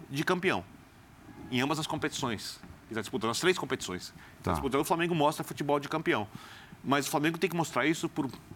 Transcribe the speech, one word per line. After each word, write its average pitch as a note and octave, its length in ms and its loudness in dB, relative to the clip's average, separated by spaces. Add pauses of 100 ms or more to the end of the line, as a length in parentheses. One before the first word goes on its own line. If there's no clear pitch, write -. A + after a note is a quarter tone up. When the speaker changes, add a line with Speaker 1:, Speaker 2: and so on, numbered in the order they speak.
Speaker 1:
de C#3 140 0
campeão. D#3+ 400 2 (880)
Em B2 80 2
ambas D3 200 2
as D#3 80 -2
competições. C#3+ 720 -4 (280)
Ele A2+ 80 -8
tá A2 60 0
disputando A2+ 300 0
as A2+ 80 -2
três F#3 180 4
competições. F#2+ 520 -4
Tá - 60 -18 (280)
Speaker 2:
Tá. F#2 100 2
Speaker 1:
disputando, C3 280 2
o D#3 40 -2
Flamengo F3 300 2
mostra D#3 280 4
futebol C#3+ 360 0
de C#3+ 100 -4
campeão. D#3 380 0 (560)
Mas C#3 240 2
o - 20 -6
Flamengo D#3+ 280 2
tem F3+ 120 2
que F3 60 -4
mostrar C#3+ 320 2
isso E3 200 2
por C#3+ 220 -2 (260)